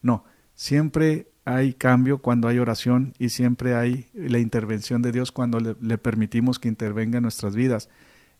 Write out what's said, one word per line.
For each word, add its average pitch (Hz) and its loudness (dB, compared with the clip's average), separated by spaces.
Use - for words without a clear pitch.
No, 120 0
siempre 156 0
hay 127 0
cambio 127 4
cuando 120 2
hay 120 2
oración 123 0
y 123 -2
siempre 123 0
hay 123 -2
la 139 0
intervención 113 -2
de 120 0
Dios 123 -2
cuando 120 -2
le, 113 -4
le 113 -2
permitimos 117 0
que - -4
intervenga 110 -2
en 120 0
nuestras 107 -4
vidas. 120 0